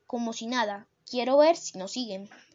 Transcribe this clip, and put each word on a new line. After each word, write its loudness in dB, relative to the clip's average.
como -6
si -10
nada. -4
Quiero 0
ver 8
si -14
nos -10
siguen". -8